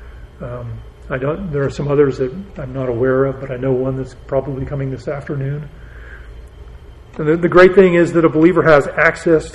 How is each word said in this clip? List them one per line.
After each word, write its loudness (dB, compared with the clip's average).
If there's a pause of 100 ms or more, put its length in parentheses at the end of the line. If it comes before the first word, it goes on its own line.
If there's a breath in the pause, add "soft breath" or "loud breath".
(400 loud breath)
Um, -12 (380)
I -4
don't, -6
there -2
are -2
some -6
others 2
that -4 (240)
I'm -12
not -6
aware 2
of, -6
but -12
I -8
know -2
one -2
that's -10 (120)
probably -4
coming -6
this -10
afternoon. -8 (1500 loud breath)
And -2
the, 4
the 0
great 8
thing 6
is 2
that 4
a 4
believer 4
has 4
access 0